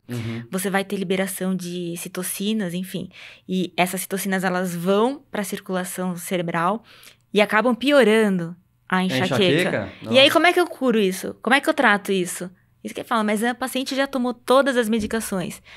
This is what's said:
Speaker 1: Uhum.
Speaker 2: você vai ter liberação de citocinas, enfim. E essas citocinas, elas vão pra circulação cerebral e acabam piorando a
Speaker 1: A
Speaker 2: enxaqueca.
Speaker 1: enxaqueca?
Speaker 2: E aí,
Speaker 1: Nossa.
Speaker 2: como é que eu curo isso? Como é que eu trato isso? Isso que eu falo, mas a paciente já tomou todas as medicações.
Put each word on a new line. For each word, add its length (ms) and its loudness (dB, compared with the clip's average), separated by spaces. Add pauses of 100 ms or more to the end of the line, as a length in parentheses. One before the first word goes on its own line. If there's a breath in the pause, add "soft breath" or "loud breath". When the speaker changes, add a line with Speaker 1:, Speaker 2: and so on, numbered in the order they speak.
Speaker 1:
Uhum. 400 -6
Speaker 2:
você 200 -4
vai 140 0
ter 140 -6
liberação 580 -2
de 420 -8
citocinas, 760 -4
enfim. 360 -8 (380 loud breath)
E 300 -2
essas 240 -2
citocinas, 420 -4
elas 320 -2
vão 460 0 (100)
pra 120 -4
circulação 720 -6
cerebral 680 -2 (500 loud breath)
e 80 4
acabam 340 4
piorando 800 4 (320)
a 100 0
Speaker 1:
A 60 2
Speaker 2:
enxaqueca. 400 2
Speaker 1:
enxaqueca? 460 2 (140)
Speaker 2:
E 40 -12 (120)
aí, 60 8
Speaker 1:
Nossa. 80 6
Speaker 2:
como 140 4
é 60 4
que 60 2
eu 80 2
curo 320 0
isso? 420 -2
Como 140 4
é 40 2
que 100 0
eu 40 2
trato 380 2
isso? 380 -4 (340 soft breath)
Isso 100 -12
que 80 -10
eu 40 -12
falo, 180 0
mas 200 -2
a 120 -2
paciente 400 -6
já 100 0
tomou 260 -4
todas 460 2
as 100 2
medicações. 720 -4 (180 loud breath)